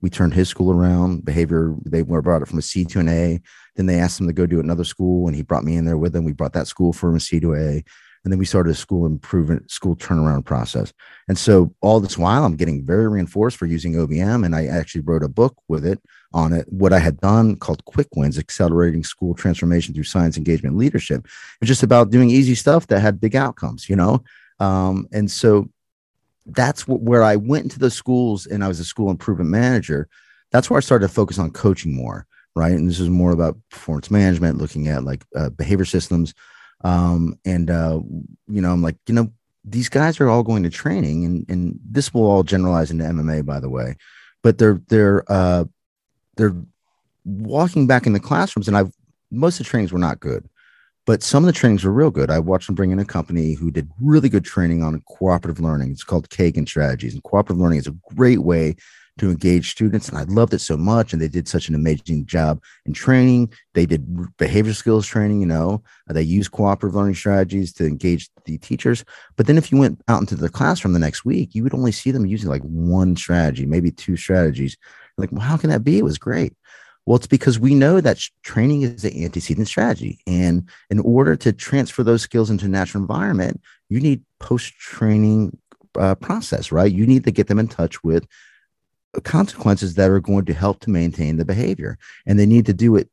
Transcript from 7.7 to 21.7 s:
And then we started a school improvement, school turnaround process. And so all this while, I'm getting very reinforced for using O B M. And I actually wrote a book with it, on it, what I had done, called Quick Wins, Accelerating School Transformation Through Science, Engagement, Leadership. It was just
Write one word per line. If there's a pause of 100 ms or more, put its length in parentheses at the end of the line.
And
then
we
started
a
school
improvement,
school
turnaround
process. (380)
And
so
all
this
while,
I'm
getting
very
reinforced
for
using
O
B
M.
And
I
actually
wrote
a
book (140)
with
it, (320)
on
it,
what
I
had
done,
called
Quick
Wins,
Accelerating
School
Transformation
Through
Science,
Engagement,
Leadership.
It
was
just